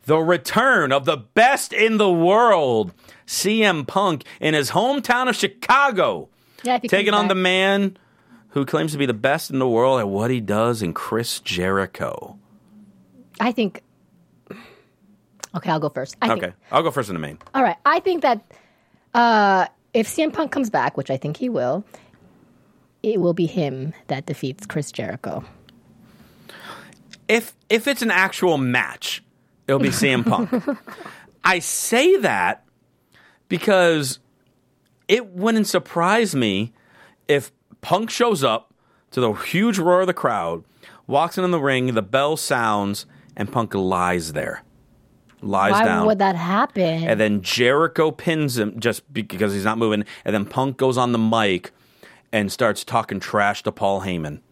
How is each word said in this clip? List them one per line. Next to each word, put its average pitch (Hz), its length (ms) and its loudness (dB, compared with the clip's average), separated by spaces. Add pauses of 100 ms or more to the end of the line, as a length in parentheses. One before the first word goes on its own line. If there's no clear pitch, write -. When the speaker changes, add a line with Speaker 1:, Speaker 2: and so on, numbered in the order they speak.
Speaker 1:
The 151 120 4
return 175 720 2
of 135 140 2
the 156 120 2
best 240 540 2
in 220 260 2
the 202 140 4
world, 170 800 4 (320)
C 214 380 0
M 160 220 2
Punk, 190 380 -2 (180)
in 156 120 2
his 147 180 0
hometown 254 580 0
of 233 60 0
Chicago. 185 920 0 (340)
Speaker 2:
Yeah, 247 120 0
if 240 60 -2
he 247 80 -8
Speaker 1:
Taking 202 240 2
Speaker 2:
comes 208 80 2
Speaker 1:
on 208 80 0
the 190 60 2
Speaker 2:
back. 185 80 0
Speaker 1:
man 190 540 2 (520)
who 139 160 -2
claims 160 260 -2
to 151 60 -6
be 139 80 0
the 120 80 0
best 135 360 -2
in 135 100 -2
the 131 80 2
world 123 340 4
at 101 80 -2
what 104 200 0
he 127 120 0
does 110 400 0
in 85 120 -2
Chris - 460 -4
Jericho. - 1000 -4 (1000)
Speaker 2:
I 226 140 0
think, 214 280 -4 (1700)
okay, 175 160 -6
I'll 156 80 0
go 147 100 -2
first. - 320 -8
I 220 100 0
Speaker 1:
Okay, 104 100 0
Speaker 2:
think, 92 120 -6 (180)
Speaker 1:
I'll 151 120 2
go 151 80 0
first 120 180 -2
in 92 60 -6
the 82 60 -4
main. 76 160 -10 (180)
Speaker 2:
all 269 80 2
right, 214 220 0
I 330 160 2
think 349 220 -2
that, 240 180 2 (720)
uh, 208 540 4 (260)
if 226 140 2
C - 140 -4
M 311 100 0
Punk 311 200 -4
comes 262 180 -2
back, 131 280 0
which 139 120 -6
I 135 80 0
think 151 200 -6
he 131 120 -4
will, 147 360 -2 (1160)
it 214 180 0
will 170 120 2
be 170 120 0
him 143 480 -4 (140)
that - 180 -6
defeats - 400 -8
Chris - 260 -8
Jericho. - 540 -10 (1800)
Speaker 1:
If, 220 280 0 (140)
if 220 180 2
it's 277 140 -2
an 226 100 0
actual 185 460 2
match, 123 680 -2 (440)
it'll 135 120 2
be 135 120 2
C 139 180 0
M 123 140 0
Punk. 233 280 0 (520)
Speaker 2:
<laughs> - 400 -20
Speaker 1:
I 180 160 2
say 302 580 2
that 127 480 -2 (840)
because 170 720 2 (880)
it 220 200 2
wouldn't 202 400 0
surprise 185 680 0
me 110 380 0 (540)
if 143 240 0 (300)
Punk 214 280 -2
shows 214 340 0
up 117 300 -2 (380)
to 127 100 -2
the 113 120 2
huge 196 460 0
roar 180 220 4
of 185 60 2
the 175 60 -2
crowd, 85 500 -4 (440)
walks 151 300 0
in 185 120 0
the 175 100 0
ring, 131 340 0
the 113 80 0
bell 135 340 -2
sounds, 107 720 -2 (300)
and 104 160 -6
Punk 113 220 -4
lies 90 600 -2
there. - 300 -6 (800)
Lies 101 300 0
Speaker 2:
Why 208 140 4
Speaker 1:
down. 190 220 0
Speaker 2:
would 214 120 2
that 190 160 2
happen? 170 720 -2
Speaker 1:
And 113 140 0
then 104 220 2
Jericho 147 720 0
pins 151 460 -2
him 104 220 -2
just 113 340 -4
be-, 123 80 -6
because 101 320 -4
he's 98 100 -4
not 110 140 -2
moving. 107 260 0 (220)
And 107 100 -2
then 101 100 0
Punk 131 320 -4
goes 117 200 0
on 123 160 0
the 117 40 0
mic 110 540 0 (600)
and 104 180 0
starts 107 320 -2
talking 110 380 -4
trash 101 420 0
to 107 80 -4
Paul 98 300 -2
Heyman. 82 400 -6 (100)